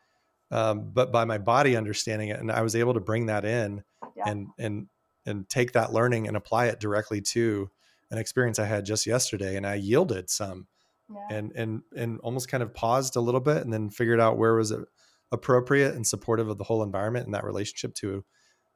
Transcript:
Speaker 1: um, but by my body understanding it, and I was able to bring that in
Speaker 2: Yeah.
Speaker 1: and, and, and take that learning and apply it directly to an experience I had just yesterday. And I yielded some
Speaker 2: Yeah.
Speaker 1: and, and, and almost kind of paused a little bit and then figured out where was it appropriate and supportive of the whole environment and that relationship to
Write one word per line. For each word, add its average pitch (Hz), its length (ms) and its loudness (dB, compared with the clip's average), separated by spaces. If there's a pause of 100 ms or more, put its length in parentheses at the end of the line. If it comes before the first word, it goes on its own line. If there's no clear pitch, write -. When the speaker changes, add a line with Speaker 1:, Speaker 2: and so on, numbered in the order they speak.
(520)
Speaker 1:
um, 107 400 0
but 127 180 2
by 117 140 4
my 113 140 -2
body 120 380 4
understanding 107 520 -4
it, 104 100 -4
and 113 140 -4
I 113 100 2
was 113 140 0
able 120 180 4
to 113 60 2
bring 113 260 0
that 104 180 -2
in 104 380 -2 (340)
Speaker 2:
Yeah. 104 120 -2
Speaker 1:
and, 101 200 -4 (100)
and, 104 280 -6 (400)
and 101 220 -6
take 123 240 0
that 113 200 2
learning 113 360 2
and 104 80 -4
apply 113 300 2
it 110 120 0
directly 104 440 -2
to 104 480 0 (420)
an 113 60 -6
experience 113 400 0
I 110 60 2
had 104 200 0
just 104 220 -2
yesterday. 104 500 0
And 98 80 -4
I 101 120 -2
yielded 104 520 0
some 95 380 -6 (420)
Speaker 2:
Yeah. 107 300 -10
Speaker 1:
and, 107 160 -8
and, 113 280 -4 (140)
and 117 240 -4
almost 123 280 -6
kind 127 160 -2
of 120 100 -12
paused 127 400 0
a 123 60 0
little 123 200 2
bit 151 220 2
and 117 100 -4
then 107 180 -4
figured 117 280 2
out 113 200 6
where 113 180 6
was 110 160 2
it 110 80 -6 (500)
appropriate 135 640 4
and 117 100 -8
supportive 110 440 0
of 104 100 -4
the 101 60 -6
whole 113 180 2
environment 104 440 -2
and 104 100 -4
that 101 80 -4
relationship 101 520 -6
to 98 280 -6 (520)